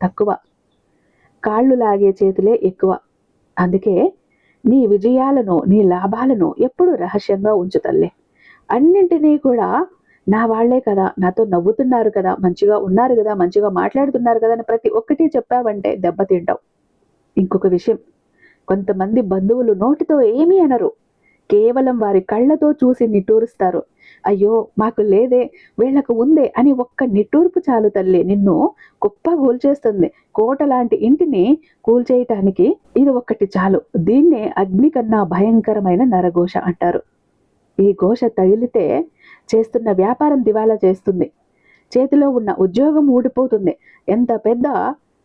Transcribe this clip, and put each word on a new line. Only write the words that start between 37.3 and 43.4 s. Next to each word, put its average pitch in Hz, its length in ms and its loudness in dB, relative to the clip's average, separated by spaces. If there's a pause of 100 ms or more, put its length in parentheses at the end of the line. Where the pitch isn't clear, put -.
ఈ 196 140 2
ఘోష 196 300 -2
తగిలితే 226 840 0 (500)
చేస్తున్న 226 360 -2
వ్యాపారం 247 520 0
దివాలా 214 420 0
చేస్తుంది, 185 460 -2 (680)
చేతిలో 277 320 2
ఉన్న 226 300 -4
ఉద్యోగం 277 520 2
ఊడిపోతుంది, 247 640 -2 (320)